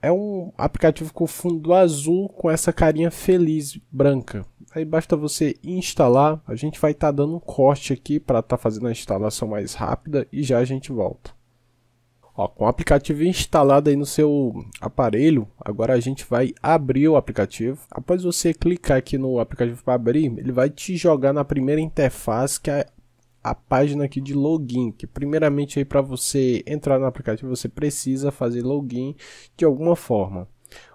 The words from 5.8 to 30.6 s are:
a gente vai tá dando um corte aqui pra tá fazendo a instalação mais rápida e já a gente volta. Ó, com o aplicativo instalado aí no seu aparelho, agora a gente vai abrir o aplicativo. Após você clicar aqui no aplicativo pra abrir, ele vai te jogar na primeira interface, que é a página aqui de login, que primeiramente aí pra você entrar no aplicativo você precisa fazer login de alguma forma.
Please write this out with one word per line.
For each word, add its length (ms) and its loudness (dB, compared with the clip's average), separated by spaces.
a 80 -8
gente 260 -6
vai 140 2
tá 160 0
dando 260 -2
um 40 -10
corte 520 2
aqui 260 -2
pra 220 0
tá 160 -2
fazendo 320 -4
a 40 -4
instalação 560 -4
mais 260 -8
rápida 580 -4
e 100 -4
já 180 2
a 40 2
gente 260 -6
volta. 400 -6
Ó, 120 -2
com 160 -4
o 20 2
aplicativo 560 2
instalado 640 4
aí 60 4
no 100 0
seu 480 0
aparelho, 640 2
agora 340 0
a 60 2
gente 280 -6
vai 320 0
abrir 460 2
o 80 6
aplicativo. 640 0
Após 360 -2
você 280 0
clicar 460 0
aqui 180 -2
no 220 0
aplicativo 460 -4
pra 100 2
abrir, 420 -2
ele 140 -6
vai 180 2
te 280 -6
jogar 360 2
na 120 0
primeira 360 0
interface, 800 -2
que 120 -4
é 140 -2
a 140 -4
página 520 0
aqui 140 -6
de 140 -6
login, 560 0
que 160 -12
primeiramente 720 -2
aí 60 0
pra 160 2
você 680 0
entrar 320 0
no 80 0
aplicativo 480 -4
você 140 -6
precisa 640 -4
fazer 300 -4
login 520 -4
de 80 2
alguma 300 4
forma. 540 -2